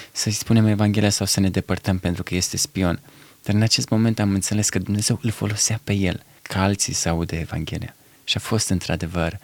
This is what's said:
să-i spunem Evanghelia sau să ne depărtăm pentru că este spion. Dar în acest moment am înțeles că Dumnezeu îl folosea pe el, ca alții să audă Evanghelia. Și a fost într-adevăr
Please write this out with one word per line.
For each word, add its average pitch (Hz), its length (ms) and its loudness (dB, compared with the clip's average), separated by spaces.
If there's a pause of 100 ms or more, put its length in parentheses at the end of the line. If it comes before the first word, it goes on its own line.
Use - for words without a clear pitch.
(120)
să-i - 200 -2
spunem 110 340 4
Evanghelia 104 440 4
sau 98 160 0
să - 140 0
ne 95 100 4
depărtăm 92 480 0
pentru 87 240 -2
că - 120 -6
este - 220 -2
spion. - 440 -2 (440)
Dar 104 100 0
în 107 80 4
acest 113 260 0
moment 110 300 2
am 101 120 2
înțeles 101 380 0
că - 100 -2
Dumnezeu 104 440 0
îl 113 80 0
folosea 107 540 -2
pe - 80 -2
el, 95 300 0 (200)
ca - 200 -2
alții 98 300 2
să - 160 -2
audă 82 260 0
Evanghelia. 82 600 -6 (300)
Și - 120 -4
a - 40 -2
fost - 280 -2
într-adevăr 85 760 -2